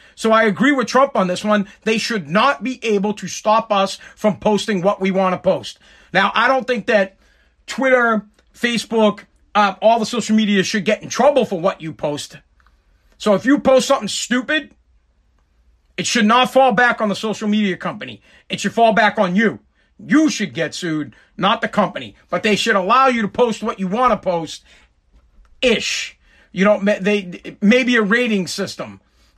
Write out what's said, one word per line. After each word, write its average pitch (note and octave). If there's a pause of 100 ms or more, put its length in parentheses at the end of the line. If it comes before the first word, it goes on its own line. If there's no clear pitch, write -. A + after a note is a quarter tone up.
(140)
So A3
I A3
agree A3
with B3+
Trump C4+
on G3
this F3+
one. G#3 (140)
They A3
should G#3
not G#3+
be B3
able G#3
to G3
stop G#3+
us G3 (180)
from G#3+
posting G#3
what G3+
we F#3+
want F#3
to F3
post. - (320)
Now, G3
I A#3
don't C4
think A#3+
that G3+ (480)
Twitter, A#3+ (300)
Facebook, A3 (300)
uh, G3+
all A3+
the A3
social A3
media G#3
should F#3+
get G#3
in C#3+
trouble C4+
for F3+
what D#3
you D#3+
post. D3 (800)
So G#3
if F#3
you C#4
post C4
something B3
stupid, C#4+ (1200)
it F#3
should A#3
not A#3+
fall C4
back A#3+
on G#3+
the F#3+
social A3
media G#3
company. C#3+ (260)
It -
should -
fall A3+
back G#3
on F#3
you. G3 (380)
You C#4+
should F3
get D3+
sued, D#3 (220)
not G3+
the G#3+
company. E3+ (140)
But F3+
they G#3
should A3+
allow A3+
you A#3+
to G3+
post A#3+
what A3
you F#3+
want A#3
to G3+
post, E3+ (1000)
ish. - (340)
You F3+
know, G#3
ma-, G3+
they, F#3
maybe B3
a A3+
rating G#3
system A2 (380)